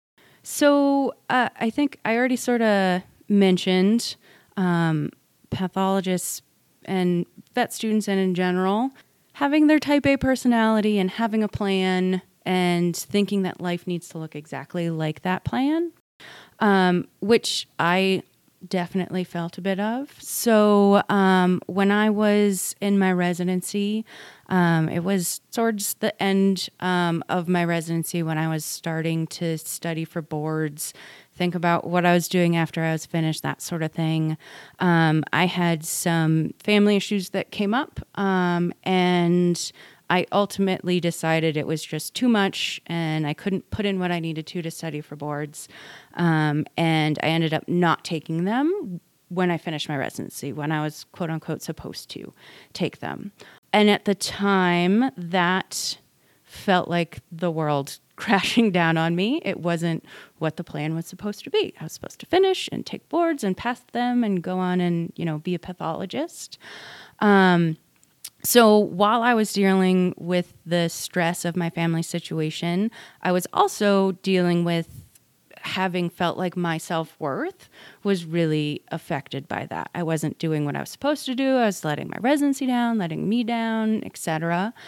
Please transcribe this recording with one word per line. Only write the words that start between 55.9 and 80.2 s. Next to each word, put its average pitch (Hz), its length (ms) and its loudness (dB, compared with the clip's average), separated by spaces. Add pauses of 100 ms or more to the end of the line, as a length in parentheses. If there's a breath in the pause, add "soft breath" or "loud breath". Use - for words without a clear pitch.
felt - 460 0
like 170 300 -2 (120)
the 170 200 -4
world 151 560 -2
<laughs> - 100 -20
crashing 214 560 2
down 165 240 4
on 165 180 0
me. 220 300 -2
It 196 160 -6
wasn't 170 440 -2 (340 loud breath)
what 156 180 -4
the 170 80 -10
plan 156 300 -6
was 165 120 -6
supposed 208 380 -10
to - 60 -14
be. 427 280 -2
I 156 60 -12
was 156 80 -12
supposed - 280 -16
to - 60 -16
finish 381 460 2
and - 140 -8
take - 240 -12
boards 330 340 0
and 190 100 0
pass 240 260 -4 (120)
them 240 320 0
and 190 180 0
go 185 160 -4
on 180 220 0
and, 170 360 -2
you 170 100 -4
know, 156 120 -4
be 180 160 -4
a 170 40 -4
pathologist. 180 960 -8 (640 loud breath)
Um, 180 560 6 (680)
so 214 340 8
while 208 440 2
I 240 120 4
was 220 180 2
dealing 185 640 4
with 175 380 -4 (100)
the 170 240 0
stress - 560 -4
of 175 120 -2
my 170 140 -2
family 165 320 -2
situation, 170 880 -4 (320 loud breath)
I 185 100 0
was 180 200 0
also 196 600 2 (100)
dealing 175 420 2
with 170 240 -2 (720)
having 180 460 -2
felt 170 300 -2
like 180 180 -4
my 170 220 -2
self-worth 165 920 -6 (360 loud breath)
was 190 200 0
really 156 580 0 (100)
affected - 560 -8
by - 180 -6
that. - 280 -8
I 175 100 -4
wasn't 160 340 -2